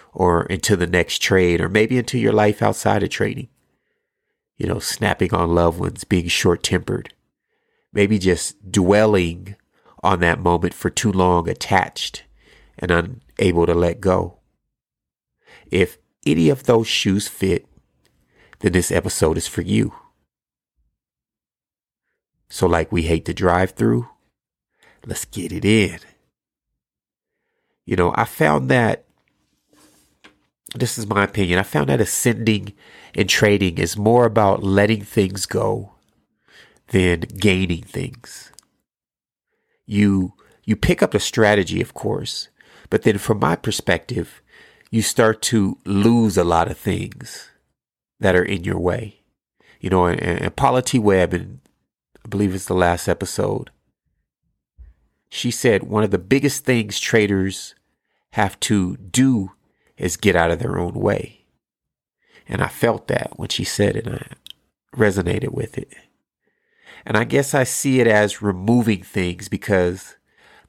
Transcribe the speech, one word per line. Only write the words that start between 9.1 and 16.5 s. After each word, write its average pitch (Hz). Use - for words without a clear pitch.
on 92
that 87
moment 87
for -
too -
long, 90
attached -
and 87
unable 85
to 85
let 85
go. 92
If -
any 156
of 135